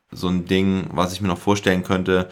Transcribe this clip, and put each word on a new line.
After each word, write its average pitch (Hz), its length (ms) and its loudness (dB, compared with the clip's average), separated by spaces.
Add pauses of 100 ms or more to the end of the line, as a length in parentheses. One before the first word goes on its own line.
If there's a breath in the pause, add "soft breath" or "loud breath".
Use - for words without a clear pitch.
(120)
so - 160 -4
ein 90 180 -2
Ding, 95 460 2
was 90 200 0
ich 92 80 -8
mir 101 60 -2
noch 87 120 -2
vorstellen 98 440 0
könnte, 92 500 0